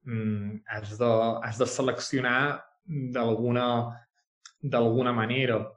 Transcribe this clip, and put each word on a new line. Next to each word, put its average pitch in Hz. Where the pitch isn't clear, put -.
mm, 107
has 107
de, 117
has 110
de 120
seleccionar 131
d'alguna, 120
d'alguna 123
manera 117